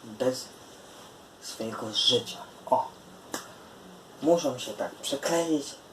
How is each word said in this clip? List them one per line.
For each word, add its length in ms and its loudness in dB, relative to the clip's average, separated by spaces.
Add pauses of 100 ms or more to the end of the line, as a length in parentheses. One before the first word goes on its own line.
bez 400 0 (960)
swojego 500 -6
życia. 460 4 (320)
O. 180 4 (1300)
Muszą 360 6
się 140 -8
tak 220 -4
przekleić. 800 0 (180)